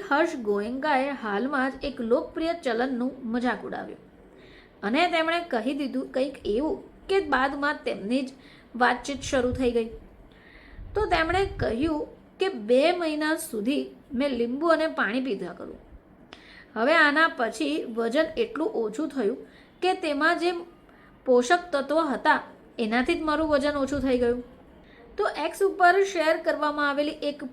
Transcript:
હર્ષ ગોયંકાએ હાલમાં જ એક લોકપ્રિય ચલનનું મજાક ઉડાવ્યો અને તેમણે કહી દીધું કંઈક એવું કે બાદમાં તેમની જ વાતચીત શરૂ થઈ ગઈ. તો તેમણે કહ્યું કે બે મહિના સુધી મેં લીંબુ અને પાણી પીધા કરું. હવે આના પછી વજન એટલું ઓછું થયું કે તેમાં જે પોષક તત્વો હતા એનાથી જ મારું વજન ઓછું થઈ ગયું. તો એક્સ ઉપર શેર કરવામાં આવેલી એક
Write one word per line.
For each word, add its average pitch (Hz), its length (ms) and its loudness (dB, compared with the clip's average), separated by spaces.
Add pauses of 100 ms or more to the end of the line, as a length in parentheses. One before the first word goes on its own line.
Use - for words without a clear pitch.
હર્ષ 320 280 4
ગોયંકાએ 254 720 0
હાલમાં 254 600 -2
જ 262 140 -10
એક 262 160 -6
લોકપ્રિય 320 540 0
ચલનનું 254 560 -2 (140)
મજાક 233 400 -2
ઉડાવ્યો - 340 -10 (840)
અને 240 280 2
તેમણે 330 280 2 (100)
કહી 247 260 -2
દીધું 262 380 -4
કંઈક 277 340 -2
એવું 262 340 0 (280)
કે 392 120 4
બાદમાં 285 640 0
તેમની 220 380 -2
જ 254 80 -6 (460)
વાતચીત 247 440 0
શરૂ 247 320 0
થઈ 254 180 2
ગઈ. 226 180 0 (1040)
તો 415 120 2
તેમણે 339 400 2 (100)
કહ્યું 302 460 0 (360)
કે 381 100 2
બે 247 340 2 (100)
મહિના 311 440 0
સુધી 254 500 -2 (280)
મેં 277 160 0
લીંબુ 247 360 -2
અને 320 200 4
પાણી 254 340 -2
પીધા 196 320 -4
કરું. - 280 -14 (920)
હવે 247 200 2
આના 311 340 6
પછી 320 460 -2 (100)
વજન 233 420 0 (100)
એટલું 233 320 -2
ઓછું 233 400 -2
થયું 262 280 -2 (460)
કે 370 120 2
તેમાં 320 440 0
જે 349 140 0 (720)
પોષક 247 340 4 (120)
તત્વો 285 280 2
હતા 285 400 2 (380)
એનાથી 240 360 0
જ 339 80 -4
મારું 311 260 0
વજન 294 280 2
ઓછું 277 240 -2
થઈ 254 180 2
ગયું. 240 240 0 (760)
તો 403 100 0 (100)
એક્સ 320 240 -4
ઉપર 370 420 6
શેર 320 320 2
કરવામાં 294 540 0
આવેલી 294 320 -2
એક 294 180 -4 (120)